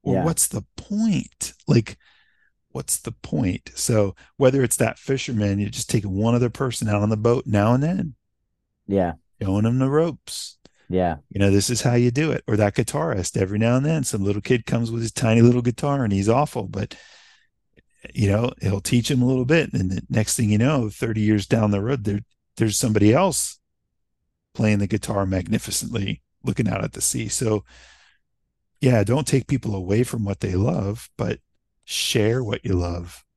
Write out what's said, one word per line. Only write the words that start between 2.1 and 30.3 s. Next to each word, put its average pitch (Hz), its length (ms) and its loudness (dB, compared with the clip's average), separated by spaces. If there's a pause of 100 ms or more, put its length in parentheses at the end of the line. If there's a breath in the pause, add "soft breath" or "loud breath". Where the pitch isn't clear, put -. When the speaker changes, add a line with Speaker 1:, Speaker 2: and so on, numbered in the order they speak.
Speaker 1:
what's - 280 -6
the - 140 -8
point? - 640 -4
So 104 400 0 (220 soft breath)
whether 135 260 4
it's 120 140 0
that 113 220 0
fisherman, 107 600 -2
you 101 120 -2
just - 200 -10
take 104 140 0
one 101 300 0
other 120 160 2
person 120 380 -6
out 104 140 0
on 104 80 2
the 110 60 2
boat 117 300 2
now 107 280 4
and 131 80 2
then. 165 320 -4 (720)
Speaker 2:
Yeah. 92 280 0 (260)
Speaker 1:
Showing 101 240 0
them 117 140 0
the 131 120 0
ropes. - 680 -4 (300 soft breath)
Speaker 2:
Yeah. 90 280 0 (140)
Speaker 1:
You 101 100 -8
know, 98 100 4
this 98 200 2
is 117 120 -2
how 123 120 2
you 120 160 4
do 147 220 -2
it. - 140 -6
Or 110 100 0
that 101 180 2
guitarist, 127 640 -4
every 98 220 0
now 117 180 2
and 131 100 0
then, 156 180 0
some 104 200 -4
little 101 180 -2
kid 120 240 0
comes 117 240 -2
with 113 120 -4
his 113 100 -4
tiny 113 300 2
little 123 200 8
guitar 135 420 -2
and 104 80 0
he's 98 160 0
awful, 123 360 0
but, 101 320 -8 (1160 loud breath)
you 107 160 2
know, 117 300 0
he'll 98 200 0
teach 120 300 0
him 127 120 2
a 123 40 4
little 127 180 2
bit. 156 280 2
And 92 180 -2
the 95 200 -4
next - 260 0
thing 107 140 2
you 104 80 4
know, 123 320 2
thirty 113 300 -4
years 104 260 2
down 110 240 2
the 101 100 0
road, 117 240 -4
there, 101 160 -2 (360)
there's 110 200 0
somebody 107 380 4
else 175 440 0 (960)
playing 107 260 2
the 101 60 0
guitar 101 380 -2
magnificently, 98 960 -4 (220)
looking 107 260 -2
out 101 160 -2
at - 80 -8
the - 80 -14
sea. 117 280 -4
So, 107 360 -2 (1160 soft breath)
yeah, 123 240 4
don't 123 220 0
take 131 200 0
people 117 280 -2
away 98 280 0
from 120 220 -4
what 98 160 -4